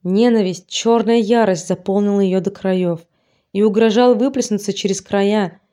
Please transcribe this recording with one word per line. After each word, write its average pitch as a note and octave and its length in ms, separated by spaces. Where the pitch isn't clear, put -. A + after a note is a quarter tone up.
ненависть, G3 640
черная A3+ 500
ярость G#3 480
заполнила G3+ 540
ее F#3+ 200
до F#3 100
краев F#3 500
и G3 100
угрожала A3 520
выплеснуться A3+ 580
через G3 280
края G3+ 600